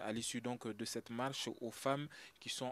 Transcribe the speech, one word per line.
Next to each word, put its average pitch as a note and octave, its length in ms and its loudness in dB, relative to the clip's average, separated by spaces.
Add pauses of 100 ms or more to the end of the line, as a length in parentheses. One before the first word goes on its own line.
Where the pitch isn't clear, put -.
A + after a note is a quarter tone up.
à A2 80 2
l'issue A#2 260 0
donc A#2+ 280 0
de A2 180 0
cette - 240 -2
marche B2 400 2 (120)
aux A#2 100 -2
femmes C#3 360 4 (320)
qui - 100 -6
sont B2+ 220 0